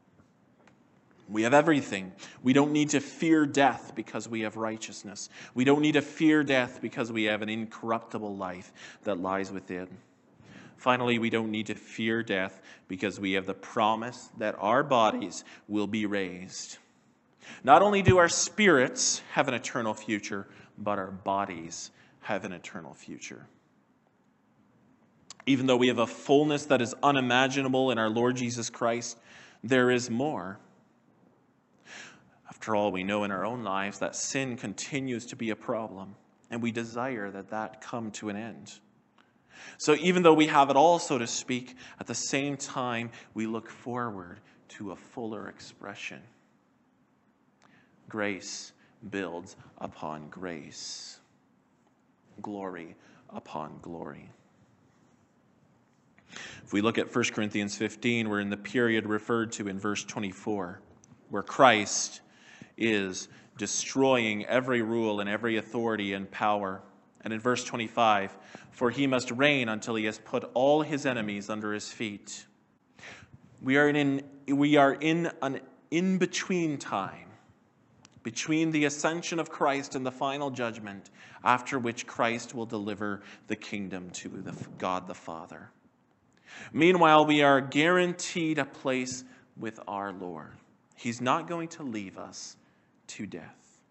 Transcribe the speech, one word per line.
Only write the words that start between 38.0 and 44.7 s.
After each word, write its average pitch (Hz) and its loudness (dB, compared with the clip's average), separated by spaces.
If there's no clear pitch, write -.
to 107 -8
an 101 -6
end. 104 -14
So 151 4
even 180 4
though 160 12
we 156 6
have 147 6
it 135 2
all, 165 6
so 151 -2
to 117 0
speak, - -6
at - -10
the 123 -6
same 143 -2
time, 120 -6
we 110 -4
look 110 -8
forward 107 -10
to 101 -12